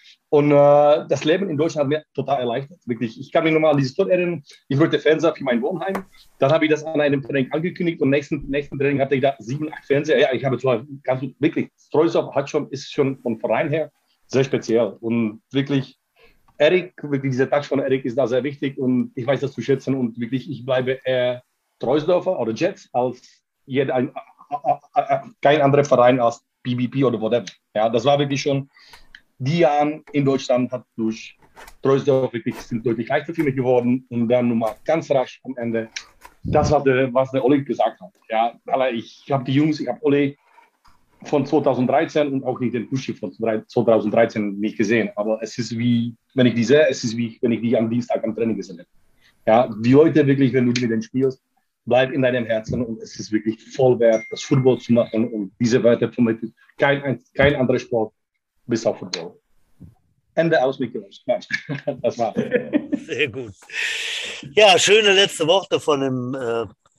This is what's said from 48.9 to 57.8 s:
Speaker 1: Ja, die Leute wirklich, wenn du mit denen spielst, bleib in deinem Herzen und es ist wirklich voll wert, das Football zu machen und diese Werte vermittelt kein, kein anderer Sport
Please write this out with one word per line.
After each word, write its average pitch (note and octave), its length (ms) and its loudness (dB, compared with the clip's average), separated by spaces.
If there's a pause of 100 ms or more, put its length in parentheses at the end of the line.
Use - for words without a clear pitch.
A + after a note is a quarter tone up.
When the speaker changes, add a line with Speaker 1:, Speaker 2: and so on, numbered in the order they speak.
Speaker 1:
Ja, A#2 220 6 (120)
die A#2+ 120 4
Leute D3 340 6
wirklich, C#3 280 2
wenn B2 100 2
du A#2+ 160 0
mit A#2+ 100 0
denen A2+ 120 0
spielst, - 400 -4 (420)
bleib B2+ 280 2
in C#3 100 0
deinem B2 240 0
Herzen A2+ 360 -4
und A2+ 200 -8
es - 180 -16
ist G2+ 120 -12
wirklich A2 300 -4
voll B2 360 2
wert, A2+ 320 4
das - 120 -10
Football B2+ 360 2
zu - 160 0
machen A2+ 340 0
und G#2+ 320 -8
diese A#2 220 2
Werte A#2 280 2
vermittelt A2+ 440 -2 (240)
kein, C#3 440 0 (120)
kein C#3+ 200 4
anderer B2+ 240 0
Sport A2+ 360 -4 (500)